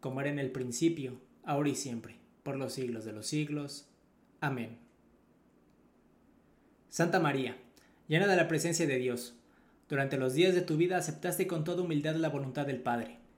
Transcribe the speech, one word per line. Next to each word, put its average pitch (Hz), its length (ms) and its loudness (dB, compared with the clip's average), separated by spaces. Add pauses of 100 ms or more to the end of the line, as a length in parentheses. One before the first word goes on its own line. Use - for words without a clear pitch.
como 135 200 -6
era 143 100 0
en 143 80 -2
el 131 120 -2
principio, 131 680 -2 (240)
ahora 147 240 0
y 131 60 2
siempre, 117 420 -8 (260)
por 143 140 -4
los 135 160 -4
siglos 120 320 -4
de 110 80 -8
los 107 140 -10
siglos. 147 600 -4 (520)
Amén. 120 380 -4 (2000)
Santa 170 320 2
María, 135 360 2 (520)
llena 170 180 4
de 190 100 6
la 160 120 4
presencia 160 380 2
de 135 100 2
Dios, 123 400 -2 (520)
durante 139 280 0
los 131 180 0
días 180 200 6
de 175 80 4
tu 160 140 0
vida 180 200 4
aceptaste 180 500 -2
con 170 160 -2
toda 175 200 0
humildad 156 340 0
la 160 140 2
voluntad 139 360 -2
del 127 140 -2
Padre 117 380 -2 (200)